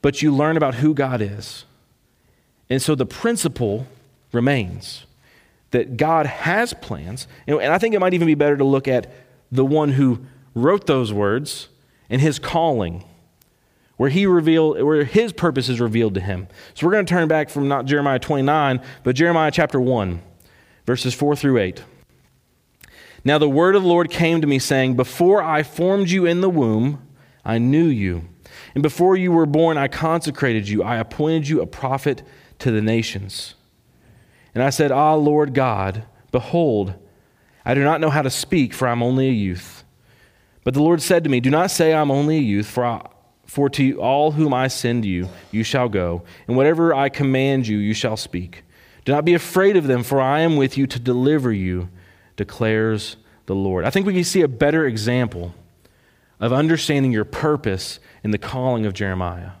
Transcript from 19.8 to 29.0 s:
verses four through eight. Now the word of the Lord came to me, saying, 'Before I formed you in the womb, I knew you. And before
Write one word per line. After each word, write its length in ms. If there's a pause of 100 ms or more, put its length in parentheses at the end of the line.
verses 280
four 220
through 220
eight. 260 (1400)
Now 140
the 100
word 260
of 80
the 60
Lord 200
came 300
to 80
me, 100
saying, 380
'Before 480
I 200
formed 460
you 160
in 140
the 100
womb, 520 (420)
I 140
knew 300
you. 360 (500)
And 80
before 360